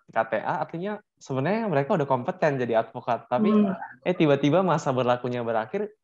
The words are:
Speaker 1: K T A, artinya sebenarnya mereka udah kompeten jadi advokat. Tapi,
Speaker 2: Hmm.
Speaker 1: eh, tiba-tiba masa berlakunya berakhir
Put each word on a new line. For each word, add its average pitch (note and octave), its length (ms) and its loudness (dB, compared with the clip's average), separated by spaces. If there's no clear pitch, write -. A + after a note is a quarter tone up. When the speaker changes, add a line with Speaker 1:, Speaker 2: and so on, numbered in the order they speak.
Speaker 1:
K - 60 -2
T - 100 -4
A, D3 300 -4
artinya G3 320 -8
sebenarnya F#3 560 -2
mereka C#3+ 240 0
udah C#3+ 100 0
kompeten C3+ 540 -2
jadi A#2 240 0
advokat. A#2 480 -6
Tapi, A2 180 2
Speaker 2:
Hmm. G#2 220 4
Speaker 1:
eh, F3+ 160 0
tiba-tiba D3 420 4
masa D#3+ 300 0
berlakunya B2 560 0
berakhir A#2 400 -4